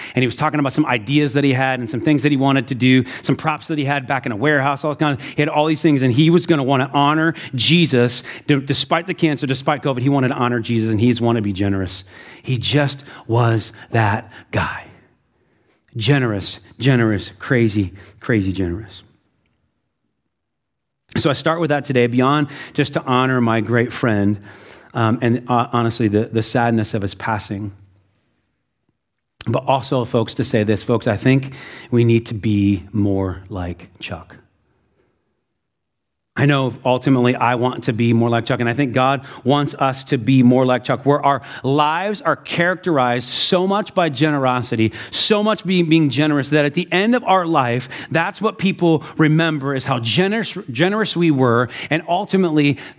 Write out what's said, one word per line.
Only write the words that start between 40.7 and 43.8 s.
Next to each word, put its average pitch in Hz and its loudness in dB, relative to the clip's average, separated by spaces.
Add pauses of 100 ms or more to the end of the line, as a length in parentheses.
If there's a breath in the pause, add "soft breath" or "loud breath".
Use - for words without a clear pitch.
Chuck, 135 -2
where 143 2
our 139 0 (220 loud breath)
lives 156 0
are 156 0
characterized 156 0
so - 0
much 196 -2